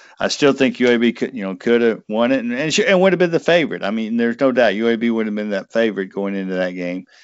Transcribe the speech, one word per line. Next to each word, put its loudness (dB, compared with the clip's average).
I 0
still 2
think 0
U 4
A 4
B 2
could, -6
you -10
know, -6
could 2
have 0
won 0
it 0
and, -6
and, -4
sh-, 0
and 2
would 4
have 0
been 2
the 0
favorite. 0
I -4
mean, -4
there's 0
no 2
doubt 2
U -2
A 2
B -2
would 0
have -4
been -4
that -6
favorite 0
going -6
into -6
that -2
game. -8